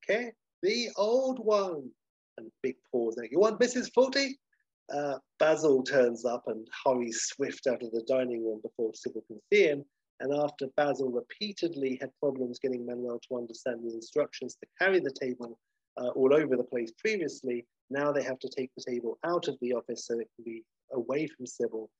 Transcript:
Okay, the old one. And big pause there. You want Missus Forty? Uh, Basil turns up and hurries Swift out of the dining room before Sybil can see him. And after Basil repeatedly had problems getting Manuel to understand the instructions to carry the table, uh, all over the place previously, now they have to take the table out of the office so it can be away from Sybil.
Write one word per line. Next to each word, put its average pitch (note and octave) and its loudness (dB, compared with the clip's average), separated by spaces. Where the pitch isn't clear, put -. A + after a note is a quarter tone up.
Okay, A3+ 0
the A3+ 0
old B3+ 2
one. G3 6
And A2+ -16
big B2+ 0
pause A#2 0
there. A#2 -8
You C#3 2
want G#3+ 6
Missus A#3+ 2
Forty? C4+ 2
Uh, C#3+ -2
Basil D3+ 6
turns B2 2
up A#2+ -2
and A2+ -6
hurries A#2+ 0
Swift - -4
out A#2+ 0
of A2+ -8
the A2+ -2
dining B2 0
room A2 -2
before A2+ -4
Sybil - -8
can G#2+ -16
see G3+ 6
him. C#3+ 0
And C3 -2
after C#3+ -2
Basil C3+ 0
repeatedly C#3 -4
had C3+ -8
problems B2+ -2
getting B2 -4
Manuel A#2+ -6
to B2+ -4
understand A#2 -6
the A#2 -6
instructions A#2+ -4
to - -18
carry F#3 4
the C#3 -2
table, A#2+ -8
uh, B2 -2
all C3+ 4
over C#3+ 4
the A#2+ 0
place A#2+ -4
previously, C#3 -4
now C#3+ 0
they C#3 2
have C3 -4
to B2+ -8
take C3 -6
the B2 -14
table A#2 -4
out E3+ 0
of C3 -4
the B2 -2
office A#2 -6
so A#2 -2
it A2 -8
can A#2 -20
be A2+ -12
away C#3+ -2
from B2+ -12
Sybil. A2 -6